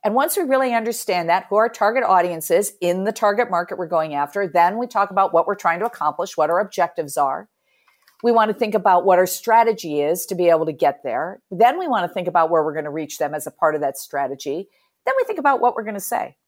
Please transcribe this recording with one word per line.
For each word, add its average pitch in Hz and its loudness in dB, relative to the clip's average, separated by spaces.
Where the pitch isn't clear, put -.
And 214 0
once 302 0
we 392 -2
really 262 0
understand 214 -2
that, 185 0
who 196 -2
our 220 4
target 233 0
audience 180 2
is 202 2
in 180 0
the 208 0
target 208 0
market 175 -4
we're 180 -6
going 156 -2
after, 143 -4
then 175 2
we 240 -4
talk 202 -2
about 190 2
what 165 4
we're 202 -2
trying 175 -2
to 208 -4
accomplish, 156 -4
what 156 2
our 175 2
objectives 170 -4
are. 147 -2
We 233 2
want 220 4
to 208 -2
think 214 -4
about 185 4
what 185 6
our 185 4
strategy 220 0
is 165 0
to 196 -6
be 175 2
able 160 4
to 160 -4
get 143 0
there. 143 -6
Then 233 2
we 370 -4
want 202 0
to 170 -8
think 180 -4
about 165 2
where 160 2
we're 151 -2
gonna 151 -6
reach 151 -8
them 147 -4
as 151 -8
a 147 -10
part 156 0
of 147 -2
that 135 -4
strategy. 139 -8
Then 508 0
we 523 0
think 403 -6
about 277 2
what 240 2
we're 220 -6
gonna 208 -8
say. - -6